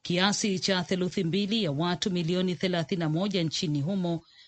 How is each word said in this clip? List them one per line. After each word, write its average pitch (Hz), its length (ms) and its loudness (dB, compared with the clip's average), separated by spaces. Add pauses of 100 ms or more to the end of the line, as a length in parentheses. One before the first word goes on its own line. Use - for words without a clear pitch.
Kiasi 185 560 2
cha 185 240 0
theluthi 180 420 -2
mbili 202 400 0
ya 147 80 0
watu 175 380 0
milioni 180 440 0
thelathini 175 460 0
na 160 80 0
moja 180 340 0
nchini 151 380 0
humo 170 420 -2 (260)